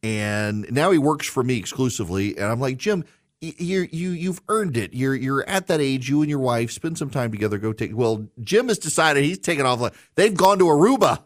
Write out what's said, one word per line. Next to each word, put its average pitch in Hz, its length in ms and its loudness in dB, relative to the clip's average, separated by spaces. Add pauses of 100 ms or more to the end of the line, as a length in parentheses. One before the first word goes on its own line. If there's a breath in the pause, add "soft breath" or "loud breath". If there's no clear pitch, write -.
And 107 680 -4
now 147 200 2
he 175 80 4
works 147 280 0
for - 160 -2
me 127 140 0
exclusively, 101 800 -4
and 101 80 -4
I'm 117 160 -2
like, 131 160 -2
"Jim, 185 280 -2 (380 soft breath)
y-, 160 160 -10
you're, 180 260 -2
you, 170 260 -6
you've 175 380 -4
earned 196 280 0
it. 101 180 -4
You're, 135 200 0
you're 135 340 -2
at 190 180 -2
that 160 140 0
age, 135 280 -2
you 147 120 2
and 151 100 2
your 143 80 -2
wife, 120 320 0
spend 165 260 -8
some 143 140 -6
time 120 220 -2
together, 104 260 -2
go 110 140 -2
take," 110 240 -6
well, 113 320 0 (140)
Jim 220 260 2
has 208 100 0
decided 151 460 2
he's 180 140 -2
taking 143 280 -2
off, 123 140 0
like, 120 140 -2 (200 soft breath)
they've 196 220 4
gone 190 220 6
to 185 60 -2
Aruba. 170 600 4